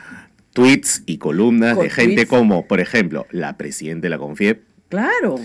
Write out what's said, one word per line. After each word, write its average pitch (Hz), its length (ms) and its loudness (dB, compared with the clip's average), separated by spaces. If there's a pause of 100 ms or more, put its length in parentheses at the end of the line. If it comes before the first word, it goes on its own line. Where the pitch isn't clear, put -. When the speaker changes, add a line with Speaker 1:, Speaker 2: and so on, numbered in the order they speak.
(540)
Speaker 1:
tweets - 500 2
y - 140 -6
columnas 113 560 2
Speaker 2:
Con 165 100 2
Speaker 1:
de - 60 -4
gente 123 240 2
Speaker 2:
tweets. 226 160 2
Speaker 1:
como, 107 360 4
por 92 140 0
ejemplo, 87 500 -2
la 76 280 -8
presidenta 80 480 -8
de 85 40 -4
la 78 80 -6
confiep. 76 440 -2 (280)
Speaker 2:
Claro. 240 540 -2